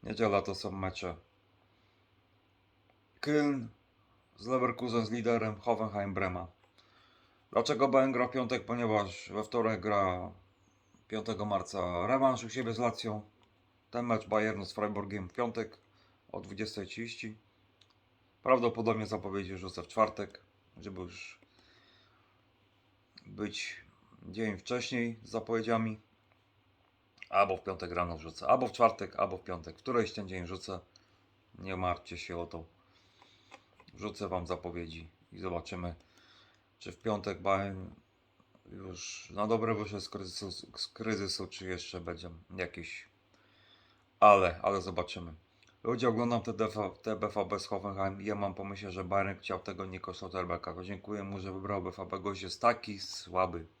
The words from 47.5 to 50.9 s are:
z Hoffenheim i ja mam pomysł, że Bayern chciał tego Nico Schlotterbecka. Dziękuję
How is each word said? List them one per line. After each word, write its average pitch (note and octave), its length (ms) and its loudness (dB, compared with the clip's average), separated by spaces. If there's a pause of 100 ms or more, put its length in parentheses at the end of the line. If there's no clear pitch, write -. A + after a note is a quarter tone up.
z - 80 -6
Hoffenheim G2 560 -2
i - 20 -10
ja G#2 100 0
mam G2+ 200 -2
pomysł, G2 360 -8
że F#2 140 -4
Bayern G2 340 0
chciał F#2+ 200 -4
tego F#2+ 280 -6
Nico F#2 280 -8
Schlotterbecka. F2+ 680 -4
Dziękuję G2+ 400 -6